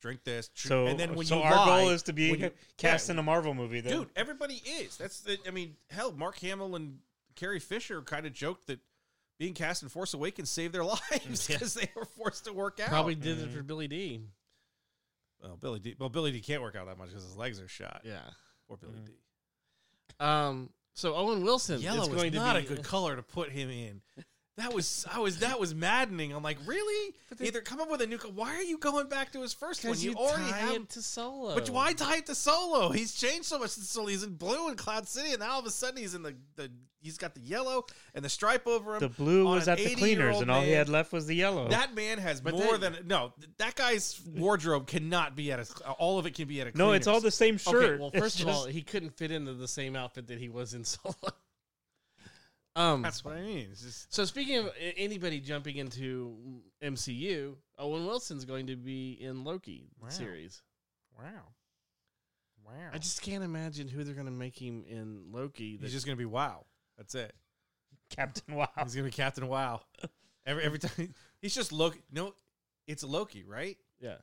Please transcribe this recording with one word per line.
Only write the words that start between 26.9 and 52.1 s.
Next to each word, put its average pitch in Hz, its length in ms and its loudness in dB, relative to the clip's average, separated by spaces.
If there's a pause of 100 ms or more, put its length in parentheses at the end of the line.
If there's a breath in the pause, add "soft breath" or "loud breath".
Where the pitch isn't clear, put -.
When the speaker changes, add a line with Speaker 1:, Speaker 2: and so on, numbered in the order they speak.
Speaker 3:
But 233 80 -14
they 247 80 -2
Speaker 1:
Either 226 160 -2
come 262 180 -6
up 320 100 -4
with 269 120 0
a 226 40 2
new 226 120 -6
co-, 226 100 -12
why 220 260 -4
are 349 80 -2
you 339 140 -2
going 285 320 0
back 269 240 -4
to 269 80 -8
his 247 140 -6
first 330 280 -8
one? 233 120 0
Speaker 3:
'Cause 170 100 -2
Speaker 1:
You 233 60 0
Speaker 3:
you 226 80 -4
Speaker 1:
already 269 320 2
Speaker 3:
tie 202 80 -2
Speaker 1:
have 233 160 0
Speaker 3:
it 226 160 -6
to 233 120 -10
Solo. 240 520 -6
Speaker 1:
But 233 160 0
why 277 240 2
tie 311 240 2
it 320 80 -6
to 285 80 -4
Solo? 302 560 4
He's 220 240 0
changed 302 320 0
so 302 120 -2
much 226 120 -2
since 196 180 -8
Solo. 214 200 -4
He's 196 160 -2
in 196 100 -8
blue 254 340 0
in 254 80 -4
Cloud 220 320 -4
City, 285 220 -4
and 240 100 0
now 226 120 -2
all 269 80 0
of 240 60 -4
a 214 40 -2
sudden 262 280 -4
he's 190 160 -6
in 170 80 -8
the, 147 140 -8 (200)
the, 139 140 -10 (300)
he's 156 160 -12
got - 180 -8
the 131 60 -18
yellow 247 460 -2 (280 loud breath)
and 143 80 -6
the 139 60 -4
stripe 240 380 4
over 214 300 2
him 214 40 -2
Speaker 2:
The 139 80 2
blue 160 380 6
Speaker 1:
on 185 80 8
Speaker 2:
was 175 140 4
Speaker 1:
an 175 40 8
Speaker 2:
at 170 60 6
the 208 80 2
Speaker 1:
eighty-year-old 208 320 6
Speaker 2:
cleaners, 123 240 6
and 123 80 4
all 131 100 8
he 143 80 6
Speaker 1:
man. 156 80 8
Speaker 2:
had 147 140 6
left 156 240 4
was 160 120 0
the 160 80 0
yellow. 175 360 4
Speaker 1:
That 247 240 4
man 214 240 -2
has 156 240 0
Speaker 3:
But 160 100 0
Speaker 1:
more 208 240 6
Speaker 3:
then 185 160 0
Speaker 1:
than, 175 140 -10
no, 180 340 2
th-, 156 160 -20
that 226 180 0
guy's 240 520 2
wardrobe 160 600 4
cannot 160 480 2
be 143 160 -2
at 123 100 0
a, - 320 -8
all 175 260 4
of 165 80 0
it 151 80 -6
can 156 120 -6
be 139 140 -4
at 127 60 -2
a 117 100 -8
Speaker 2:
No, 202 160 8
it's 196 140 6
all 208 140 8
Speaker 1:
cleaners. - 20 6
Speaker 2:
the 220 80 6
same 226 240 8
Speaker 3:
Okay, 185 160 0 (160)
Speaker 2:
shirt. 143 140 4
Speaker 3:
well, 143 120 -4
Speaker 2:
It's 285 100 2
Speaker 3:
first 180 180 0
of 165 80 2
all, 143 160 2
Speaker 2:
just 135 100 -4
Speaker 3:
he 160 80 -4
couldn't 165 340 -6
fit 160 140 -4
into 147 240 -4
the 123 120 -8
same 135 300 -4
outfit 127 300 -8
that 117 120 -8
he 120 120 -8
was 120 240 -6
in 120 100 -8
<laughs> - 0 -
Solo. - 300 -4 (1600 soft breath)